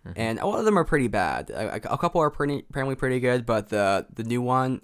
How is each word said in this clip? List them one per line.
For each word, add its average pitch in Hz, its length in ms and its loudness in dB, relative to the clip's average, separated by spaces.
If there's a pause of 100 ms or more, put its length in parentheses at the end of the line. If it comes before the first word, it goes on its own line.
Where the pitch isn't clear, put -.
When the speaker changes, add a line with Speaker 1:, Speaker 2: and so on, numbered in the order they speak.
Speaker 1:
Mm-hmm. 90 160 -10
Speaker 2:
and 113 200 -2
a - 80 0
lot 208 100 0
of 226 80 0
them 208 140 6
are 165 40 4
pretty 143 240 2
bad. 85 440 -2
A, - 240 -4
a, - 180 -6
a 120 60 0
couple 175 220 0
are 147 100 2
pretty, 143 360 -4
apparently 135 280 -4
pretty 131 240 0
good, 123 260 2
but 113 240 0
the, 98 420 2
the 113 120 -8
new 120 180 -2
one, 127 420 0